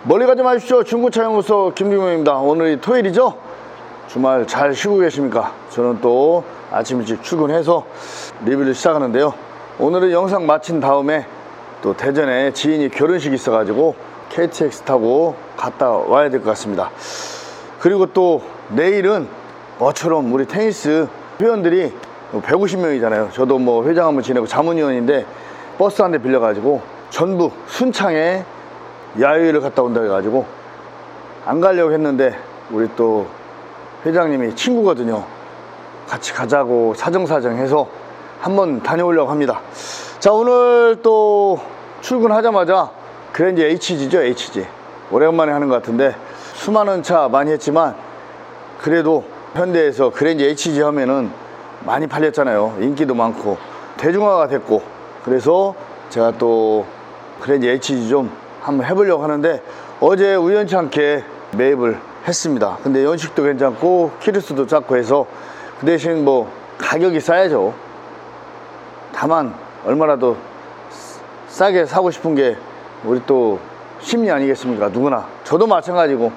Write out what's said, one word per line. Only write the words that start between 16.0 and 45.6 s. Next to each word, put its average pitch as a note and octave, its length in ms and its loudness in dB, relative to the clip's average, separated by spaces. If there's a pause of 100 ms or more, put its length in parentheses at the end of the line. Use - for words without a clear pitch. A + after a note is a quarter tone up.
될 B2+ 120 0
것 G#2+ 80 0
같습니다. G2 400 -4 (880)
그리고 F#3+ 280 2
또 F3 360 2 (280)
내일은 F#3 580 0 (500)
모처럼 C#3+ 560 0
우리 C3+ 120 0
테니스 E3 600 -2 (340)
회원들이 F#3 520 2 (500)
백오십 F#3 380 0
명이잖아요. A2+ 520 0
저도 C3 280 2
뭐 A#2+ 240 2
회장 E3 240 2
한번 C#3 160 0
지내고 B2 240 0
자문위원인데 C#3 800 0 (520)
버스 G3 240 2
한 F3+ 80 4
대 D#3 80 0
빌려가지고 A#2 640 2 (280)
전북 F3 420 0 (160)
순창에 F#3 760 0 (760)
야유회를 D3+ 400 4
갔다 C3+ 220 0
온다 A#2+ 180 0
해가지고 G#2+ 460 0 (1000)
안 D3 160 0
가려고 F3 320 4
했는데 C#3 420 2 (360)
우리 A2+ 260 0
또 A2 300 2 (800)
회장님이 D3 500 0
친구거든요. C3 680 0 (840)
같이 - 240 -8
가자고 A#2+ 600 2
사정사정 D#3 640 -2
해서 C3+ 320 0 (520)
한번 F3+ 420 0
다녀오려고 E3 480 0
합니다. C#3+ 300 0 (580)
자, G3+ 140 6
오늘 A#3+ 720 4
또 G#3 580 4 (400)
출근하자마자 G#3+ 880 2 (420)
그랜저 E3+ 320 2
에이치지죠, D#3+ 580 0
에이치지. B2 440 -2 (440)
오랜만에 D#3 420 4
하는 C#3+ 160 0